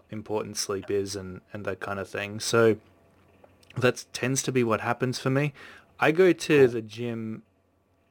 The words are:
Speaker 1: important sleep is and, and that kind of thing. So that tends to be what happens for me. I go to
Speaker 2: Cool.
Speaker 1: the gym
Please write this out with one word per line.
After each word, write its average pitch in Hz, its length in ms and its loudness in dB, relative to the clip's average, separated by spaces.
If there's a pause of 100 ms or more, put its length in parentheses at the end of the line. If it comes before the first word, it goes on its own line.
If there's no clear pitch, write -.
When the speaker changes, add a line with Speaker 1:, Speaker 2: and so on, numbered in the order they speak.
(100)
Speaker 1:
important 107 460 -6
sleep 98 340 -4
is 98 260 -2
and, 92 240 -10 (120)
and 104 120 -10
that 95 160 -6
kind 98 180 -6
of 95 100 -8
thing. 101 320 -8
So 113 360 4 (1000)
that - 360 0
tends 131 300 -2
to - 100 -4
be 127 120 2
what 110 160 0
happens 120 380 -2
for 135 120 -2
me. 143 220 0 (480)
I 135 100 4
go 175 220 4
to 156 260 2
Speaker 2:
Cool. 131 100 10
Speaker 1:
the 117 140 -2
gym 113 600 -8 (680)